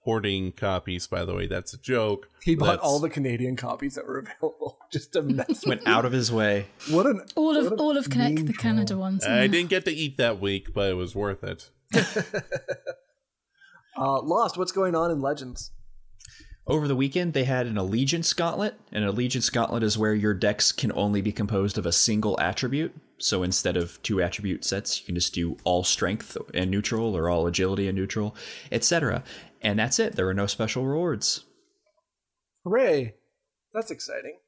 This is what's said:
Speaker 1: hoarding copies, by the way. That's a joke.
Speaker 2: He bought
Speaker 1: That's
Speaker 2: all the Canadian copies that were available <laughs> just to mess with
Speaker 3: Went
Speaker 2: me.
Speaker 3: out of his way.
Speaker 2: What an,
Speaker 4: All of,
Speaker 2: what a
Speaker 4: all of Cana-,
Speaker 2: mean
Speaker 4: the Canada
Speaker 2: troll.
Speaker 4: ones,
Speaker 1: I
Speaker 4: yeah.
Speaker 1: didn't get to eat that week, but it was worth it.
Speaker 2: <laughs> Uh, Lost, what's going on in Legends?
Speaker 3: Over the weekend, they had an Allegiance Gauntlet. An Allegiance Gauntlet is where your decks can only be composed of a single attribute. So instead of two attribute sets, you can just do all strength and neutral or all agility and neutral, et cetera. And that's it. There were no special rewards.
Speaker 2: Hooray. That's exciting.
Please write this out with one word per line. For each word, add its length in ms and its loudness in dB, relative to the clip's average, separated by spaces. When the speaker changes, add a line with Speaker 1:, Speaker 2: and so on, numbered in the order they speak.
Speaker 1:
hoarding 520 0
copies, 540 -4
by 180 -4
the 100 -4
way. 120 -4
That's 280 -6
a 40 -18
joke. 500 -2
Speaker 2:
He 120 4
bought 120 2
Speaker 1:
That's 160 2
Speaker 2:
all 180 2
the 100 0
Canadian 460 0
copies 380 -6
that 120 -8
were 120 -6
available 680 -6
<laughs> 80 -18
just 220 -6
to 80 2
mess 260 0
with 180 -2
Speaker 3:
Went 200 0
Speaker 2:
me. 60 4
Speaker 3:
out 120 6
of 80 0
his 200 2
way. 340 2
Speaker 2:
What 160 6
an, 160 2
Speaker 4:
All 200 4
of, 140 4
Speaker 2:
what 20 0
a 100 0
Speaker 4:
all 140 4
of 140 -2
Cana-, 240 2
Speaker 2:
mean 120 0
Speaker 4:
the 60 0
Canada 420 2
Speaker 2:
troll. 60 -2
Speaker 4:
ones, 260 0
Speaker 1:
I 160 4
Speaker 4:
yeah. 40 6
Speaker 1:
didn't 240 2
get 160 2
to 60 0
eat 260 -2
that 220 2
week, 340 -2
but 160 2
it 40 0
was 200 -4
worth 300 -4
it. 260 -10
Speaker 2:
<laughs> 120 6
Uh, 260 0
Lost, 360 2
what's 140 -2
going 240 2
on 160 2
in 80 0
Legends? 500 -4
Speaker 3:
Over 220 0
the 80 2
weekend, 360 0
they 120 2
had 240 0
an 100 -2
Allegiance 540 0
Gauntlet. 420 -2
An 140 -2
Allegiance 460 0
Gauntlet 340 0
is 120 2
where 180 2
your 200 2
decks 380 2
can 240 0
only 240 2
be 100 0
composed 480 0
of 80 -2
a 60 2
single 480 2
attribute. 520 -2
So 260 0
instead 320 0
of 260 -2
two 180 0
attribute 440 -2
sets, 340 -4
you 80 -12
can 80 -4
just 180 0
do 300 -2
all 220 2
strength 520 -2
and 180 0
neutral 440 0
or 140 2
all 160 4
agility 400 0
and 100 0
neutral, 380 -2
et 100 0
cetera. 400 2
And 160 2
that's 220 0
it. 160 0
There 100 0
were 80 0
no 120 0
special 400 -2
rewards. 580 -2
Speaker 2:
Hooray. 500 4
That's 180 -4
exciting. 580 -10